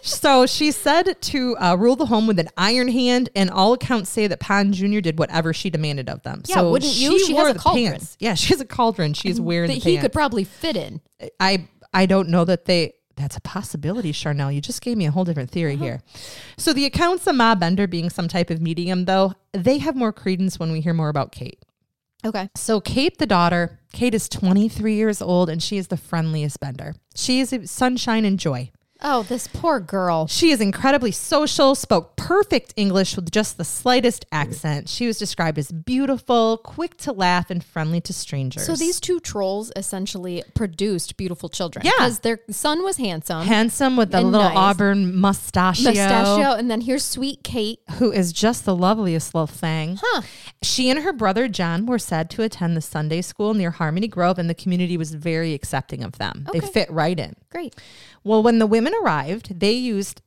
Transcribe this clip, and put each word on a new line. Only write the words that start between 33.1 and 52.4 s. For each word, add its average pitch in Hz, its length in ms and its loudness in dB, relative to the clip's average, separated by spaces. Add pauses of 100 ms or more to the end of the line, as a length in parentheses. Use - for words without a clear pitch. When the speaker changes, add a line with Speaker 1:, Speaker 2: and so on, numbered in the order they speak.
Speaker 1:
with 170 140 -6
just 214 280 0
the 170 60 -6
slightest 247 680 0
accent. 147 580 -4
She - 160 -4
was 226 140 -2
described 165 400 -2
as 143 120 -6
beautiful, 240 840 0
quick 320 440 -10
to - 100 -6
laugh, 180 400 2
and 175 120 -4
friendly 165 380 -4
to - 100 -10
strangers. 135 540 -6
Speaker 2:
So 330 100 -2
these 330 240 -2
two 359 200 -2
trolls 208 560 -4
essentially 185 640 -8 (140)
produced 196 600 -4
beautiful 175 320 -8
children. - 380 -6
Speaker 1:
Yeah. 349 140 4
Speaker 2:
'Cause 240 220 2
their 226 180 -2 (100)
son 302 340 -2
was 381 140 -2
handsome. 175 480 -4
Speaker 1:
Handsome 226 520 2
with 214 120 4
the 190 80 2
Speaker 2:
And 180 140 4
Speaker 1:
little 208 180 6
Speaker 2:
nice. 170 80 2
Speaker 1:
auburn 196 580 4
mustachio. 190 760 2
Speaker 2:
Mustachio, 202 640 4
and 233 180 -2
then 220 100 -2
here's 254 240 -2
sweet - 380 -6
Kate. 226 380 -6 (180)
Speaker 1:
Who 233 120 4
is 180 220 0
just 233 320 0
the 190 100 2
loveliest 180 600 0
little 165 100 2
thing. 160 560 -4
Speaker 2:
Huh. 415 220 -2 (400)
Speaker 1:
She 254 260 0
and 285 120 0
her 349 120 -2
brother 220 340 0
John 180 380 -2
were 240 140 0
said 165 320 -4
to - 100 -6